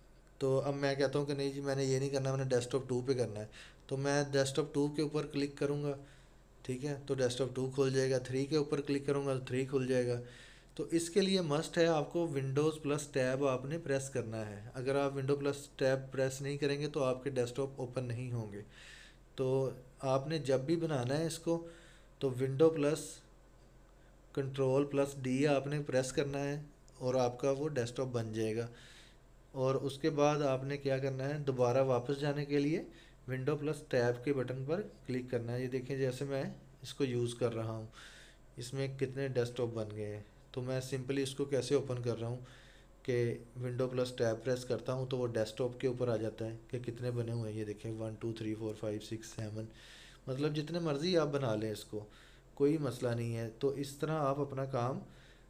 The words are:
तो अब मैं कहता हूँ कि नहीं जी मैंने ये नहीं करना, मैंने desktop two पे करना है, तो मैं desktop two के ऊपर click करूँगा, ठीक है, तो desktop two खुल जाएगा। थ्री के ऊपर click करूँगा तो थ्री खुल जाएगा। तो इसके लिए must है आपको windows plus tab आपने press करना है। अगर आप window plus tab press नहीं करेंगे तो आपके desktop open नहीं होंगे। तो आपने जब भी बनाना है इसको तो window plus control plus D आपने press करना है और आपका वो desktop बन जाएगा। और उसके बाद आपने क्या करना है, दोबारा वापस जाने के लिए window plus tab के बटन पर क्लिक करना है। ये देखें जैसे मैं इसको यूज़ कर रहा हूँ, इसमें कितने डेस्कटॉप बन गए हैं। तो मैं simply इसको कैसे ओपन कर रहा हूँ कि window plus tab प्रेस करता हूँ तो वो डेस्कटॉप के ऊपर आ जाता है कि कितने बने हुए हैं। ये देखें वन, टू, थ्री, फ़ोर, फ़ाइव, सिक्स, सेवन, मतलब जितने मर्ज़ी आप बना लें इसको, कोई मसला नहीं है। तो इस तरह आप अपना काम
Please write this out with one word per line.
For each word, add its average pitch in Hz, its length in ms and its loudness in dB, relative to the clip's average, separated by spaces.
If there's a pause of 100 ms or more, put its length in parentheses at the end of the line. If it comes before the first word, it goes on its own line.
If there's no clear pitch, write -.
(420)
तो 135 160 4
अब 139 160 0
मैं 139 240 2
कहता 143 220 4
हूँ 143 80 0
कि 147 60 -2
नहीं 139 200 -2
जी 139 80 -6
मैंने 139 240 0
ये 131 140 4
नहीं 139 100 0
करना, 135 220 0
मैंने 135 180 0
desktop 123 400 2
two 123 120 2
पे 127 120 2
करना 107 260 0
है, - 360 -12 (140)
तो 135 80 -2
मैं 143 340 2
desktop 139 420 2
two 147 160 4
के 147 120 -2
ऊपर 151 240 0
click 143 320 -2
करूँगा, 143 400 0 (680)
ठीक 127 180 -4
है, 143 220 -4
तो 139 100 0
desktop 123 400 2
two 131 140 0
खुल 131 240 2
जाएगा। 131 260 4
थ्री 131 260 0
के 151 120 0
ऊपर 147 240 0
click 139 240 0
करूँगा 139 300 0
तो 131 100 -4
थ्री 131 200 0
खुल 131 220 0
जाएगा। 123 340 2 (560)
तो 147 100 -4
इसके 165 340 2
लिए 190 200 4
must 160 360 0
है 170 100 8
आपको 165 400 2
windows 143 580 2
plus 143 280 0
tab 131 340 2
आपने 135 300 0
press 135 320 0
करना 113 280 -4
है। 104 380 -8
अगर 135 220 0
आप 139 180 2
window 139 200 2
plus 143 180 0
tab 135 580 0
press 131 300 0
नहीं 139 160 -2
करेंगे 143 300 0
तो 151 120 -2
आपके 127 300 2
desktop 127 500 -2
open 127 240 -4
नहीं 123 280 -4
होंगे। 104 300 -6 (760)
तो 131 400 0 (260)
आपने 135 360 2
जब 131 260 2
भी 165 100 4
बनाना 143 380 0
है 160 140 2
इसको 165 420 -2 (520)
तो 135 100 2
window 135 480 6
plus 147 200 4 (1400)
control 135 560 2
plus 139 320 0
D 131 200 4
आपने 143 320 2
press 135 320 0
करना 139 260 0
है 143 280 -4 (360)
और 127 160 2
आपका 123 340 2
वो 139 160 0
desktop 127 400 -2
बन 113 260 -2
जाएगा। 113 360 0 (840)
और 135 220 2
उसके 143 320 0
बाद 147 320 4
आपने 135 360 0
क्या 135 220 0
करना 131 240 -2
है, 147 200 -2
दोबारा 127 380 4
वापस 131 340 2
जाने 143 300 -2
के 143 140 2
लिए 151 280 2 (420)
window 131 240 0
plus 147 240 -2
tab 123 460 2
के 143 100 2
बटन 127 220 0
पर 147 260 -2
क्लिक 127 480 -4
करना 117 220 -2
है। 123 100 -2
ये 127 60 -2
देखें 131 300 -2
जैसे 131 280 0
मैं 139 300 -2 (280)
इसको 135 200 -2
यूज़ 120 320 0
कर 117 180 0
रहा 113 180 -4
हूँ, 110 180 -8 (680)
इसमें 135 400 -4
कितने 135 320 -2
डेस्कटॉप 120 400 0
बन 110 200 -4
गए 107 160 -6
हैं। 104 200 -8 (280)
तो 127 80 -4
मैं 127 200 -2
simply 131 380 -2
इसको 135 260 -2
कैसे 135 300 2
ओपन 127 280 0
कर 117 140 0
रहा 117 120 -4
हूँ 127 160 -6 (640)
कि 120 360 2 (120)
window 123 360 -2
plus 127 180 0
tab 113 320 0
प्रेस 123 200 0
करता 123 300 -2
हूँ 131 160 -2
तो 131 80 0
वो 123 80 0
डेस्कटॉप 117 560 0
के 135 60 2
ऊपर 123 220 2
आ 110 80 2
जाता 110 280 -2
है 113 140 -6 (120)
कि 123 80 -4
कितने 123 320 -4
बने 120 200 -2
हुए 117 180 -2
हैं। 107 80 -6
ये 107 80 -2
देखें 104 260 -6
वन, 110 240 -6
टू, 113 180 -4
थ्री, 107 220 -2
फ़ोर, 107 200 -4
फ़ाइव, 107 240 -4
सिक्स, 110 280 -8
सेवन, 110 400 -8 (600)
मतलब 143 240 -2
जितने 156 260 -4
मर्ज़ी 165 360 0
आप 156 120 6
बना 135 280 0
लें 110 160 -2
इसको, 104 360 -8 (480)
कोई 147 220 4
मसला 120 380 0
नहीं 117 180 -2
है। 117 160 -4
तो - 240 0
इस 143 260 -6
तरह 156 140 0
आप 143 260 2
अपना 139 260 -2
काम 135 360 0 (480)